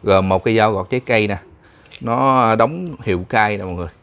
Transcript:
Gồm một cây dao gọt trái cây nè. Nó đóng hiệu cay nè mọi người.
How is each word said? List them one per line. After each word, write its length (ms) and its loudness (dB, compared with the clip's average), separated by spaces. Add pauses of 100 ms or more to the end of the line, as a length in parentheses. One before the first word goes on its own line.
Gồm 260 2
một 160 0
cây 120 2
dao 160 4
gọt 180 -6
trái 100 -2
cây 260 0
nè. 100 -4 (640)
Nó 540 0
đóng 480 -2
hiệu 260 -2
cay 280 0
nè 80 -8
mọi 80 -8
người. 160 -8 (140)